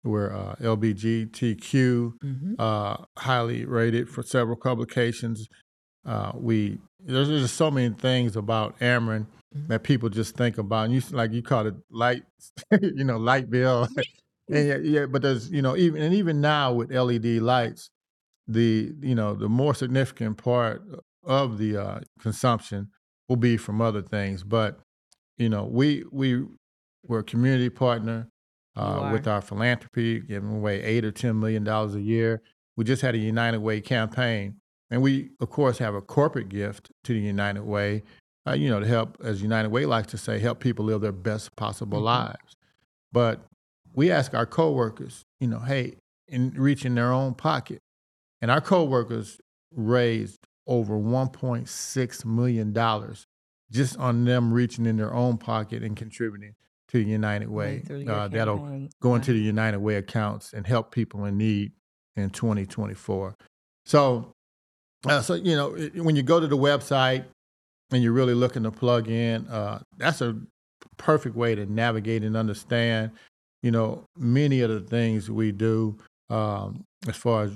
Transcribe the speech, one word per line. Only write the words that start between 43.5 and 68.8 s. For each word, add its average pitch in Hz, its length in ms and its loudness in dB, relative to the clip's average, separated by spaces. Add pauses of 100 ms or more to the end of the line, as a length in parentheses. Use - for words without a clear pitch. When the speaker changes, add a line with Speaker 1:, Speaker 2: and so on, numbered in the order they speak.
Speaker 1:
we 151 200 4
ask 143 220 0
our 117 120 2
coworkers, 127 760 -2 (180)
you 127 80 0
know, 110 100 -2
hey, 123 380 -4 (320)
in 127 260 0
reaching 131 400 2
their 120 180 2
own 131 220 0
pocket. 135 440 -2 (640)
And 117 80 2
our 143 100 6
coworkers 123 800 2 (340)
raised 113 640 2 (280)
over 110 320 0
one 127 320 0
point 123 380 -4
six - 560 -6
million 113 500 0
dollars 107 500 0 (480)
just 131 240 0
on 120 300 2
them 120 260 4
reaching 117 340 0
in 110 120 2
their 107 160 -2
own 120 240 2
pocket 110 440 -4
and 104 140 -6
contributing 104 580 -8 (340)
to 123 120 2
United 107 480 0
Way. 104 280 -4
Speaker 2:
Went - 100 -12
through 143 140 -10
your 117 140 -2
Speaker 1:
Uh, 104 140 -2
that'll 107 300 0
Speaker 2:
campaign. 139 320 -10 (100)
Speaker 1:
go 123 140 4
into 123 180 2
Speaker 2:
Wow. 110 60 4
Speaker 1:
the 107 60 2
United 107 340 0
Way 104 180 0
accounts 104 560 -4
and 101 140 -10
help 113 260 0
people 107 320 -4
in 101 140 -4
need 104 340 -2 (440)
in 98 140 -2
twenty 104 360 -2
twenty-four. 98 680 -6 (520)
So, 131 460 2 (760)
uh, 139 140 4
so, 175 120 -2
you 170 220 2
know, 143 200 -2
i-, 165 240 -8
when 160 160 4
you 139 60 2
go 165 160 6
to 160 80 4
the 143 100 2
website 135 680 2 (680)
and 123 100 4
you're 117 100 4
really 123 220 4
looking 120 300 2
to 110 60 -2
plug 117 380 2